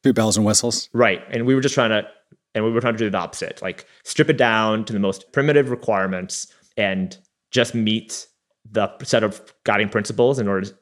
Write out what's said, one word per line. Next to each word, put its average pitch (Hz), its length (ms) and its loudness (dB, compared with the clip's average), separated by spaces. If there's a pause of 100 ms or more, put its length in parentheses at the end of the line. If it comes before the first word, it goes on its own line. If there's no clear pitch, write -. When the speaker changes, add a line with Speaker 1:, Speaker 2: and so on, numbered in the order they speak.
Speaker 1:
Do 135 100 4
bells 110 240 2
and 107 80 2
whistles. 107 480 0
Speaker 2:
Right. 110 380 2
And 117 160 -2
we 131 80 4
were 131 60 4
just 131 140 0
trying 117 160 2
to, 107 160 0 (480)
and 110 100 0
we 113 60 2
were 117 100 0
trying 117 140 0
to 107 40 -6
do 110 100 0
the 98 100 -2
opposite, - 440 -8
like, 92 240 -10 (180)
strip - 240 2
it 151 80 2
down 110 480 2
to 113 80 -8
the 104 60 -2
most 98 340 -4
primitive 143 380 2
requirements 95 800 -4 (280)
and 95 400 -2 (340)
just 120 240 0
meet 110 520 -2 (440)
the 104 200 -2 (120)
set 113 220 0
of 101 160 -4 (240)
guiding 104 240 2
principles 120 500 0
in 110 80 -2
order 98 200 -2
to, 101 160 -16